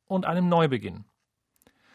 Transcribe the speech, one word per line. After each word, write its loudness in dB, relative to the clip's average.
und -2
einem 0
Neubeginn. 0